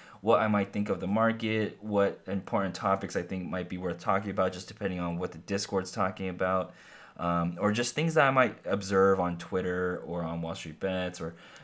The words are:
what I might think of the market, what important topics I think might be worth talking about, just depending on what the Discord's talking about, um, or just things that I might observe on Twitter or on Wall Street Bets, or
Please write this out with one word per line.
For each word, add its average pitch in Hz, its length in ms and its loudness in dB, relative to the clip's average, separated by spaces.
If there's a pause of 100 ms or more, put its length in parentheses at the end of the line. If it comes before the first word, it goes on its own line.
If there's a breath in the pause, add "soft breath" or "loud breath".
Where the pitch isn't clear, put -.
(200 loud breath)
what 104 200 4
I 110 60 2
might 104 260 2
think 104 160 -2
of 92 120 -2
the 92 80 -4
market, 110 720 0
what 101 480 2
important 95 460 -2
topics 98 420 0
I 90 60 0
think 90 280 -6
might 90 180 -4
be 90 100 -6
worth 90 200 -4
talking 101 320 0
about, 95 220 2
just 92 160 -12
depending 95 320 -4
on 87 180 -2
what 90 140 -4
the 80 60 -14
Discord's 98 520 -2
talking 95 380 -2
about, 92 440 0 (440 loud breath)
um, 85 440 0
or 104 120 4
just 120 220 -2
things 160 200 0
that 147 140 6
I - 20 4
might 127 340 2
observe 98 540 4
on 87 200 0
Twitter 90 680 -2
or 85 160 -4
on 85 180 -4
Wall 82 140 -6
Street 78 240 -12
Bets, 92 420 -4
or 82 140 -6 (300 loud breath)